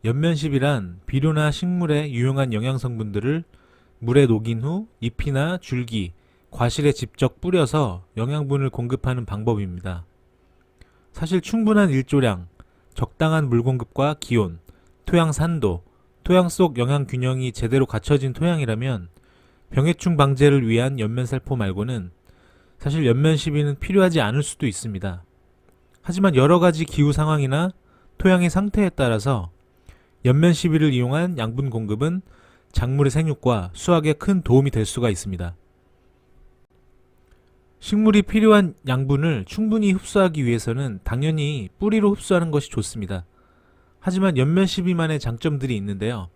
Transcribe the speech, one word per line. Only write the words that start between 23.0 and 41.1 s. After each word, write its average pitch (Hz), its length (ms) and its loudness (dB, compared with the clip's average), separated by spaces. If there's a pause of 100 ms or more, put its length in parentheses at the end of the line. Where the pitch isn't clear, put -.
연면시비는 147 720 2
필요하지 185 440 2
않을 120 200 0
수도 - 240 -6
있습니다. 98 560 -6 (840)
하지만 180 300 2
여러 147 220 6
가지 165 260 2
기후 147 280 2
상황이나 151 600 0 (460)
토양의 180 320 4
상태에 196 400 0
따라서 113 600 0 (760)
연면시비를 156 680 4
이용한 139 460 -2
양분 120 320 -4
공급은 113 500 -4 (520)
작물의 135 380 2
생육과 123 600 -2
수확에 156 400 0
큰 190 300 -2
도움이 135 280 4
될 110 140 -2
수가 120 240 -4
있습니다. 90 480 -6 (2250)
식물이 208 420 4
필요한 208 520 6 (120)
양분을 135 600 0
충분히 214 460 0
흡수하기 185 520 0
위해서는 117 600 -2
당연히 143 760 -2